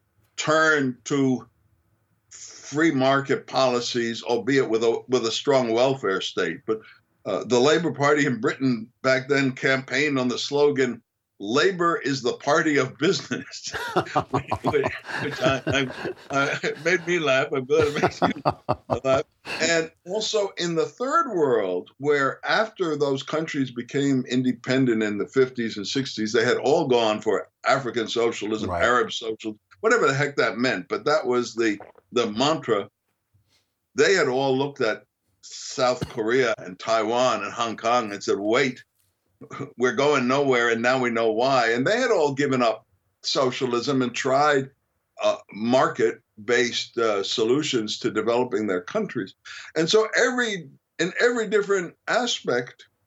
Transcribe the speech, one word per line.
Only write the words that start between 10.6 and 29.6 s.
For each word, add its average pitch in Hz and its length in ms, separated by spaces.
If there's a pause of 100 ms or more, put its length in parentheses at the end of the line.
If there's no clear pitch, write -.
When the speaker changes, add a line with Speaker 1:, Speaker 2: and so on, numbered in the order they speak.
Speaker 1:
"Labor 165 580
is 127 260
the 120 100
party 151 440
of 135 200
business," - 760 (200)
<laughs> - 0 (680)
which, 127 280 (300)
which 143 200
I, 127 260
I, 131 220 (420)
I, 139 320
it 143 200
made 170 220
me 175 140
laugh. 135 340
I'm 131 120
glad 147 240
it 151 120
makes - 220
you - 80 (720)
laugh. 165 200 (360)
And 165 320 (160)
also 208 500
in 170 160
the 156 140
third 285 480
world, 107 640
where 139 440
after 170 520
those 139 260
countries 156 480
became 131 580
independent 127 760
in 104 160
the 95 80
fifties 123 500
and 98 80
sixties, 107 480
they 117 100
had 120 140
all 147 300
gone 113 340
for 98 260 (200)
African 120 400
socialism, 110 640
Speaker 2:
Right. 87 120
Speaker 1:
Arab 117 280
socialism, 110 480 (220)